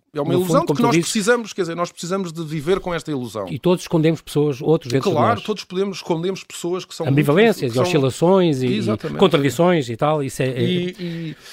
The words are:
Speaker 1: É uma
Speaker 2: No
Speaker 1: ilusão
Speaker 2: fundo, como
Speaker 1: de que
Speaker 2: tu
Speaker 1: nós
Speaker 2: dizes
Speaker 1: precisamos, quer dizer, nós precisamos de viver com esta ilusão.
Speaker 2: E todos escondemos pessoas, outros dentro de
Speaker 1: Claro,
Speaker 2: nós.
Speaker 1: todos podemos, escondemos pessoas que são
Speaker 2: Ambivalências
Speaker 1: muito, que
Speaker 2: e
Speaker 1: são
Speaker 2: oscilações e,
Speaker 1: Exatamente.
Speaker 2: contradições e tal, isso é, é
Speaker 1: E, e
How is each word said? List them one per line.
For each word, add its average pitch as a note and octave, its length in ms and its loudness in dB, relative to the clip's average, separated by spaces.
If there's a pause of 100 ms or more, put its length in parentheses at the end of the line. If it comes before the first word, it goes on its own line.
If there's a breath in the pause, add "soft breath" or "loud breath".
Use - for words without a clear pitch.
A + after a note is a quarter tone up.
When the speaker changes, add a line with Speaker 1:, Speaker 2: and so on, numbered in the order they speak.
(120)
Speaker 1:
É D3 80 -6
uma D3+ 140 0
Speaker 2:
No F3+ 60 4
Speaker 1:
ilusão F3+ 220 2
Speaker 2:
fundo, E4+ 40 -2
como - 0 -
Speaker 1:
de D#3 80 0
que F#3 80 0
Speaker 2:
tu A#3+ 60 4
Speaker 1:
nós G3+ 80 2
Speaker 2:
dizes E3 160 2
Speaker 1:
precisamos, A3+ 420 0
quer G3+ 80 -4
dizer, E3 140 -4
nós F3 160 -4
precisamos F3+ 420 -6
de E3 100 -10
viver D#3+ 360 -2
com F3+ 120 -6
esta D#3+ 200 -6
ilusão. A2+ 360 -6
Speaker 2:
E D3 120 -6
todos F3 240 0
escondemos D#3+ 360 2
pessoas, D3 440 -2
outros D3+ 280 0
dentro C3+ 200 2
de D#3 40 0
Speaker 1:
Claro, F#3+ 200 4
Speaker 2:
nós. F#3+ 80 -10
Speaker 1:
todos G#3+ 200 -6
podemos, F#3+ 340 -4
escondemos F3+ 460 -4
pessoas F3 400 -6
que - 120 -16
são - 120 -4
Speaker 2:
Ambivalências D3 540 4
Speaker 1:
muito, B2 120 -4
que B2+ 140 2
Speaker 2:
e F3+ 40 0
Speaker 1:
são D#3+ 100 4
Speaker 2:
oscilações E3 600 2
e, B2 140 2
Speaker 1:
Exatamente. E3+ 420 -4
Speaker 2:
contradições D3+ 720 2
e A#2 60 -6
tal, D3+ 280 0
isso C3+ 180 -6
é, C3 60 0
é B2+ 160 -2
Speaker 1:
E, F3+ 360 -2
e E3 360 -8 (180 loud breath)